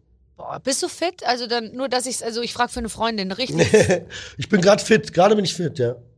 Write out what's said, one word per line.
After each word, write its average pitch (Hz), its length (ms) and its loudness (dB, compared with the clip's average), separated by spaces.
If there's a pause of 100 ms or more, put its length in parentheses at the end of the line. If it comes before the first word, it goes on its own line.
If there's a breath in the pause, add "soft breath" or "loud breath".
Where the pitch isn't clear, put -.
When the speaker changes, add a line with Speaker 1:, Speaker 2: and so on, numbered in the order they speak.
(360)
Speaker 1:
Boah, 127 260 -12
bist 269 200 -4
du 359 60 -2
fit? 349 380 -6
Also 247 200 -2
dann 226 280 -6
nur, 254 160 -6
dass 254 160 -2
ich's, 247 160 -8
also 226 180 -6
ich 240 140 -6
frag 240 160 -2
für 247 100 -10
eine 226 80 -6
Freundin, 214 420 -4
richtig? 190 360 0
Speaker 2:
<laughs> - 720 2
Ich 135 100 -10
bin 190 140 2
grad 202 180 6
fit, - 320 2
gerade 202 240 6
bin 202 80 0
ich 160 100 -4
fit, 160 240 -4
ja. 120 180 -2 (220)